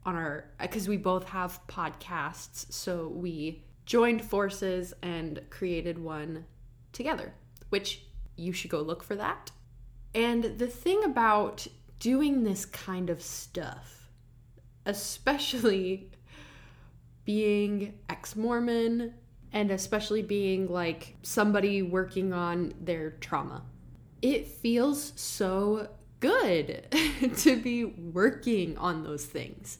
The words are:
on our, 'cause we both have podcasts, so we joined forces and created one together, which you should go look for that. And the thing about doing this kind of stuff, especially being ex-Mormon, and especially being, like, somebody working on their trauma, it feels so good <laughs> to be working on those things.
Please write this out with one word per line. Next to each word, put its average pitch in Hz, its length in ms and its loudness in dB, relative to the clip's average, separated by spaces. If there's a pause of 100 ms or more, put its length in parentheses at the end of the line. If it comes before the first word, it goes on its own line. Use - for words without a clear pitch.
on 180 100 -2
our, 156 360 -4 (200)
'cause 196 180 -4
we 208 100 0
both 185 300 2
have 185 380 -6
podcasts, - 1040 -6
so 170 360 -4
we 160 560 -6 (220)
joined 233 360 6
forces 190 720 -2 (100)
and 165 460 -6
created 170 500 -4
one 160 460 -8 (480)
together, - 420 -4 (360)
which - 360 -2 (300)
you 175 160 -4
should 175 180 -8
go 151 120 0
look 165 200 -4
for 202 140 -4
that. - 340 -6 (640)
And 233 440 2
the 247 100 0
thing 381 340 2
about 226 640 4 (320)
doing 269 460 4
this 196 220 0
kind 185 420 -6
of 165 140 -2
stuff, - 880 -10 (720)
especially 202 1300 0 (1120)
being 208 720 2 (100)
ex-Mormon, 233 1040 0 (400)
and 208 160 2
especially 208 500 0
being, 190 480 0
like, 170 540 -2
somebody 202 580 4
working 185 520 0
on 175 480 0
their 165 320 -2
trauma, 135 500 -6 (580)
it 269 280 2
feels 240 680 2
so 208 720 0 (300)
good 254 680 4 (260)
<laughs> 254 240 2
to 262 260 8
be 240 220 0
working 175 920 2
on 160 280 -2
those 151 200 -6
things. - 560 -10